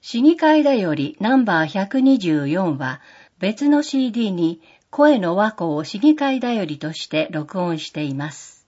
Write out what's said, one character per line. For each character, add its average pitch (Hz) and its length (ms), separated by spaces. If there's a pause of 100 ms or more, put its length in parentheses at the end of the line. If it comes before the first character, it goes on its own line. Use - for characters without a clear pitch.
市 233 200
議 320 160
会 311 260
だ 277 120
よ 180 180
り 147 260
ナ 226 160
ン 262 100
バ 165 180
ー - 20
百 196 360
二 269 180
十 156 280
四 165 300
は、 131 240 (380)
別 214 280
の 294 140
シ 269 280
ー - 20
デ 226 80
ィ 226 80
ー - 20
に 170 320 (300)
声 294 260
の 175 180
和 214 160
光 170 200
を 151 120
市 196 160
議 302 160
会 277 240
だ 240 140
よ 208 120
り 151 120
と 156 160
し - 140
て 156 240
録 156 280
音 175 200
し - 120
て - 120
い 139 100
ま 143 180
す。 - 360